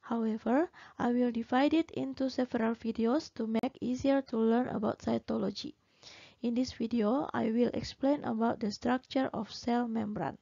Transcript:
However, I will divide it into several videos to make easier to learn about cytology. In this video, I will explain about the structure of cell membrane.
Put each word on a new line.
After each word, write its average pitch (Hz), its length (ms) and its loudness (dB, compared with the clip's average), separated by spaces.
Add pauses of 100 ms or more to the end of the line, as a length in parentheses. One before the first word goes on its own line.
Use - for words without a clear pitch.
However, 226 640 0 (320)
I 240 160 0
will 247 160 2
divide 254 400 2
it 320 240 0
into 269 320 -4
several 233 480 0
videos 226 640 -2
to 220 80 -2
make 220 320 -2
easier 262 480 2
to - 80 -6
learn 226 320 4
about - 320 -2
cytology. 226 720 -2 (720)
In 240 80 0
this 254 240 0
video, 233 560 0
I 226 160 0
will 233 240 4
explain - 560 0
about 226 320 0
the 214 160 -2
structure 262 560 0
of 226 240 -6
cell 240 320 0
membrane. 214 540 -4